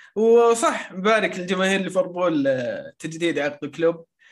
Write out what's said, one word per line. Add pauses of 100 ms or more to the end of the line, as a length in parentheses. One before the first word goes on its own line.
(160)
وصح،
نبارك
الجماهير
ليفربول،
آه،
تجديد
عقد
كلوب (260)